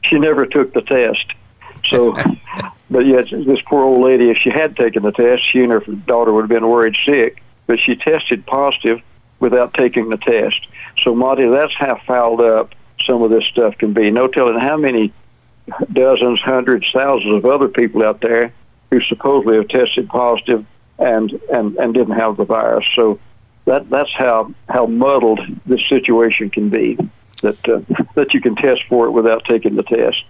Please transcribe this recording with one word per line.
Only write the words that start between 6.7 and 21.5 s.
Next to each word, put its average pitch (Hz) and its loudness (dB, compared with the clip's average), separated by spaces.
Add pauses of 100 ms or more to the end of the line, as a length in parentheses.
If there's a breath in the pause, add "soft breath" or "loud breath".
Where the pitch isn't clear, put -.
sick. 139 0 (220)
But 117 0
she 156 -2
tested 151 -2
positive 131 -2 (400)
without 123 0
taking 120 0
the 110 -4
test. 107 -2 (320 loud breath)
So, 123 0
Monty, 127 2
that's 139 0
how 135 -4
fouled 120 0
up 110 2 (320)
some 120 0
of 113 2
this 110 2
stuff 110 0
can 107 -2
be. 104 2
No 120 0
telling 127 0
how 135 -2
many 123 0 (800)
dozens, 127 2
hundreds, 127 -2
thousands 131 0
of 101 0
other 139 2
people 113 0
out 107 0
there 117 0 (380)
who 127 2
supposedly 113 0
have 104 0
tested 123 -2
positive 120 -2 (320)
and, 110 0 (220)